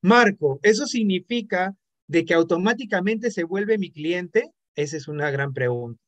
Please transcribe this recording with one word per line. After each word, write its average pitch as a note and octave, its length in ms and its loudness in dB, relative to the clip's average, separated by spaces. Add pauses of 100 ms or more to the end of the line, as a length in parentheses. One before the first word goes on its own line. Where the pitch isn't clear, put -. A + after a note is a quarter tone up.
"Marco, G3 600 4
¿eso A3 240 4
significa G3 880 -2 (340)
de E3 160 2
que E3 100 0
automáticamente G3+ 960 0
se F3 140 -6
vuelve G3+ 340 -2
mi F3 140 -4
cliente?" F3 600 -2 (240)
Esa D3 220 -4
es C#3 100 -12
una D3 220 -4
gran C#3 240 -4
pregunta. A#2+ 540 -4